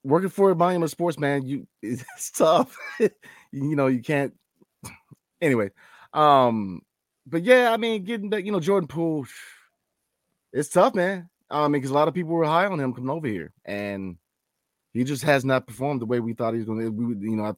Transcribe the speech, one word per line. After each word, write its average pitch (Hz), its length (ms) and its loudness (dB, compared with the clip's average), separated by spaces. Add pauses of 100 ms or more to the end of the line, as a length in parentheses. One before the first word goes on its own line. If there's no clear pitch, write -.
working 170 260 2
for 196 220 4
a 175 40 2
Monument 170 340 2
Sports, 170 300 -4
man, 139 260 -2
you, 135 280 -8
<laughs> - 80 -20
it's - 500 -8
tough. - 440 2 (240)
<laughs> 240 100 2 (420)
You 143 260 -2
know, 135 100 2
you 123 140 0
can't. 139 320 -2 (1080)
Anyway, 120 300 2 (440)
um, 120 680 4 (440)
but 165 180 -4
yeah, 247 280 6
I 226 60 2
mean, 220 260 -2
getting 208 260 -6
back, 202 140 -2
you 208 80 -6
know, 196 80 0
Jordan 175 280 0
Poole, 156 380 -4 (1300)
it's 147 180 -4
tough, 190 260 4
man. 180 340 -2 (200)
I 147 200 2
mean, 147 120 2
'cause 123 100 -4
a - 20 0
lot 147 160 4
of 147 40 -2
people 165 200 -4
were 165 120 2
high 165 200 2
on 190 140 -2
him 127 140 -2
coming 123 160 -6
over 127 180 -4
here, 87 260 -6 (100)
and 98 540 -8 (760)
he 120 120 -2
just 139 180 -6
has 139 220 2
not 131 200 0
performed 127 360 -6
the 117 40 -6
way 120 140 0
we 113 140 -4
thought 113 200 -2
he 117 60 -2
was 110 80 -6
gonna. 113 240 -4
We, 113 140 -4 (240)
you 110 80 -2
know, 107 80 -4
I 107 120 -4